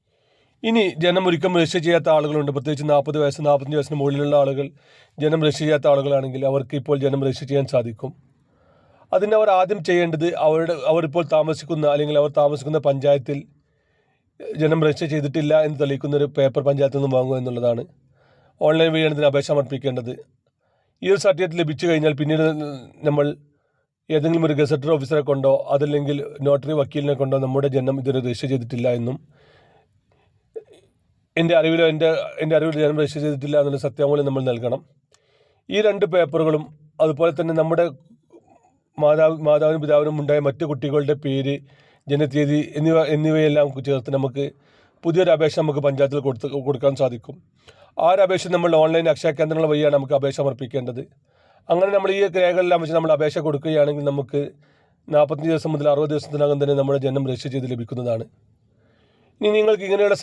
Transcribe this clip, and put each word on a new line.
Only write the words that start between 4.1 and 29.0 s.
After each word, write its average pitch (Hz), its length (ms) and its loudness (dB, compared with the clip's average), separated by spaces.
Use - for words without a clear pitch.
ആളുകൾ 139 240 -2
ജനനം 156 240 2
രജിസ്റ്റർ 151 200 0
ചെയ്യാത്ത 151 260 2
ആളുകളാണെങ്കിൽ 135 580 0
അവർക്ക് 135 300 -2
ഇപ്പോൾ 143 240 0
ജനനം 139 240 0
രജിസ്റ്റർ 131 240 -6
ചെയ്യാൻ 139 240 0
സാധിക്കും. 120 340 -4
അതിന് 208 220 2
അവർ 208 100 4
ആദ്യം 190 300 2
ചെയ്യേണ്ടത് 170 380 2
അവരുടെ, 160 280 2
അവരിപ്പോൾ 165 300 0
താമസിക്കുന്ന 156 580 -2
അല്ലെങ്കിൽ 147 300 0
അവർ 147 80 -2
താമസിക്കുന്ന 147 380 0
പഞ്ചായത്തിൽ 143 500 0
ജനനം 156 260 2
രജിസ്റ്റർ 151 280 0
ചെയ്തിട്ടില്ല 151 420 0
എന്ന് 151 160 -4
തെളിയിക്കുന്ന 139 380 -2
ഒരു 143 80 2
പേപ്പർ 135 300 0
പഞ്ചായത്തിൽ 139 320 0
നിന്നും 139 160 0
വാങ്ങുക 131 260 0
എന്നുള്ളതാണ്. 120 420 -2
ഓൺലൈൻ 160 260 4
വഴിയാണ് 156 240 0
ഇതിന് 147 120 2
അപേക്ഷ 139 240 0
സമർപ്പിക്കേണ്ടത്. 127 600 -2
ഈ - 80 -6
ഒരു 202 120 2
സർട്ടിഫിക്കറ്റ് 175 360 0
ലഭിച്ചു 156 280 -4
കഴിഞ്ഞാൽ 156 320 2
പിന്നീട് 156 240 0
നമ്മൾ 147 180 2
ഏതെങ്കിലും 165 320 2
ഒരു 156 120 -2
ഗസറ്റഡ് 147 340 0
ഓഫീസറെ 147 360 0
കൊണ്ടോ 135 220 2
അതല്ലെങ്കിൽ 143 420 0
നോട്ടറി 143 320 0
വക്കീലിനെ 143 420 -2
കൊണ്ടോ 135 240 0
നമ്മുടെ 139 300 0
ജനനം 135 280 0
ഇതുവരെ 131 240 -2
രജിസ്റ്റർ 123 260 -4
ചെയ്തിട്ടില്ല 120 360 -4